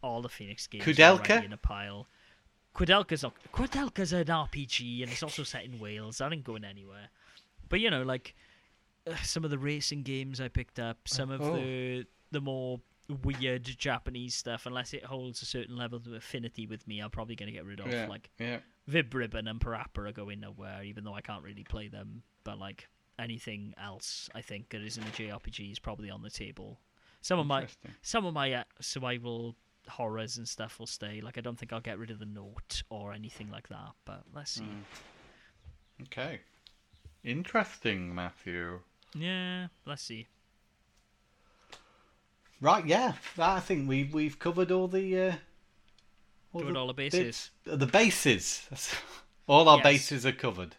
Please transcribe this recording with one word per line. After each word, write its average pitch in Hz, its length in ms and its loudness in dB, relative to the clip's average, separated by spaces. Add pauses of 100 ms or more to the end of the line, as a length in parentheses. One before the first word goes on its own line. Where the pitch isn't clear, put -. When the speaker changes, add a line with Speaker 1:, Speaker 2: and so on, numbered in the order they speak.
Speaker 1:
all 120 180 -2
the 120 80 -6
Phoenix 104 380 -10
games 104 180 -10
Speaker 2:
Kudelka? 160 460 12
Speaker 1:
already 220 160 6
in 196 60 -10
a 104 60 -12
pile. 101 480 -4 (680)
Koudelka's 175 480 4
not, 123 120 -6 (180)
Koudelka's 240 600 -2
an 170 180 2
R 156 200 0
P 147 160 -6
G 120 360 -4
and 123 80 -6
it's 127 120 -4
also 151 200 -6
set 120 220 -8
in 123 140 -12
Wales. 107 400 -8
That 143 140 -2
ain't 151 120 -6
going 110 200 -8
anywhere. 98 440 -16 (600)
But, 185 120 2
you 226 100 2
know, 135 120 0
like, 127 320 -4 (720)
uh, 160 160 -8
some 165 220 -2
of 151 60 -2
the 143 80 -2
racing 143 440 -2
games 135 380 -6
I 131 80 -4
picked - 300 -4
up, 117 180 -4 (100)
some 135 240 -2
of 135 100 -6
Speaker 2:
Oh. 147 160 0
Speaker 1:
the, 127 500 -4 (240)
the 147 100 -4
more 127 400 -4 (440)
weird 127 400 0
Japanese 123 720 -4
stuff, 117 300 -6
unless 123 280 -8
it 143 100 -10
holds 127 380 -10
a 127 40 -10
certain 123 300 -8
level 120 220 -8
of 117 140 -14
affinity 117 540 -10
with 107 200 -12
me, 104 140 -8
I'm 104 100 -8
probably 113 240 -8
gonna 104 180 -12
get 87 120 -12
rid 101 160 -12
of. 113 120 -8
Speaker 2:
Yeah, 117 140 -2
Speaker 1:
Like, - 320 -14
Speaker 2:
yeah. 117 200 -6 (280)
Speaker 1:
Vib 143 280 0
Ribbon 113 340 -4
and 113 120 -6
Parappa 113 480 -6
are 104 40 -10
going 104 280 -12
nowhere, 101 440 -14
even 104 200 -12
though 101 100 -10
I 104 60 -10
can't 101 240 -12
really 101 200 -16
play 107 240 -8
them. 104 340 -14 (220)
But, 104 140 -12
like, 98 300 -14 (300)
anything 113 640 -10
else, - 520 -12
I 113 80 -12
think, 104 280 -12
that 107 120 -10
isn't 110 240 -10
a 110 60 -10
J 107 180 -8
R 101 100 -10
P - 100 -10
G 101 220 -12
is 98 80 -12
probably 107 300 -10
on 101 120 -12
the 104 80 -14
table. 104 480 -14 (420)
Some 185 200 0
of 147 60 0
my, 139 160 0
Speaker 2:
Interesting. - 400 -16
Speaker 1:
some 220 240 0
of 170 60 -4
my, 139 200 0
uh, 123 120 -2 (160)
survival 120 760 -6 (320)
horrors 110 500 -6
and 113 100 -10
stuff - 300 -10
will 113 80 -14
stay. 107 340 -10
Like, 110 180 -12
I - 20 -10
don't 117 180 -8
think 117 140 -12
I'll 113 80 -6
get 110 180 -8
rid 113 120 -10
of 107 80 -12
the 110 80 -12
Note 104 640 -10
or 101 220 -10
anything 104 380 -14
like 104 180 -14
that, - 240 -16 (120)
but - 200 -16 (100)
let's 143 180 -10
see. 113 120 -8
Speaker 2:
Hmm. - 1400 -20
Okay. 135 360 -8 (840)
Interesting, 120 880 -2
Matthew. 87 680 -6 (340)
Speaker 1:
Yeah, 180 520 -6 (180)
let's 143 180 -10
see. 113 260 -12 (2250)
Speaker 2:
Right, 165 260 6
yeah. 190 280 6 (220)
That, 170 200 6
I 180 40 0
think 151 280 0
we've, 139 260 2
we've 151 240 0
covered 175 320 2
all 185 180 4
the, 190 300 0
uh, 185 140 4 (1200)
all 170 80 -6
Speaker 1:
Covered 160 140 -2
Speaker 2:
the 135 40 0
Speaker 1:
all 127 80 -2
the 127 80 -4
Speaker 2:
bits, 143 220 0
Speaker 1:
bases. 120 340 0 (200)
Speaker 2:
uh, 156 60 -2
the 139 100 4
bases. 147 840 6
That's, - 240 -6 (260)
<laughs> - 260 -20
all 156 220 12
our 151 100 12
Speaker 1:
Yes. 139 60 4
Speaker 2:
bases 139 420 8
are 131 60 4
covered. 92 460 -4